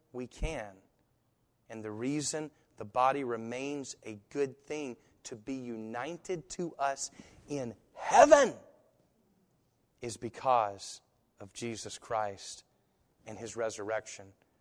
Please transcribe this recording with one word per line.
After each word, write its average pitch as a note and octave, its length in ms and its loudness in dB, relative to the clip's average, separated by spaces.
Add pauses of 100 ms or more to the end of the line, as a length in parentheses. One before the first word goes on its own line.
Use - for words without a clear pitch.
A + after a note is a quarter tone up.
(120)
we B2 160 -8
can, B2+ 440 -6 (960)
and A2 140 -10
the G#2+ 80 -6
reason C#3+ 600 -4 (260)
the A2 80 -10
body C3 380 2
remains B2 720 -6 (100)
a A2 140 -10 (100)
good C3+ 360 -2
thing D3 320 -6 (260)
to - 120 -12
be A2+ 180 -8
united B2 960 -6
to F3 300 -6
us C#3 320 -2 (360)
in C3 260 -4 (200)
heaven, C#4 600 10 (1500)
is A#2 160 -8
because A2+ 840 0 (380)
of G2+ 140 -18
Jesus A2+ 440 -8
Christ G#2+ 680 -6 (640)
and A2 100 -12
His G#2+ 180 -10
resurrection G#2+ 720 -6 (360)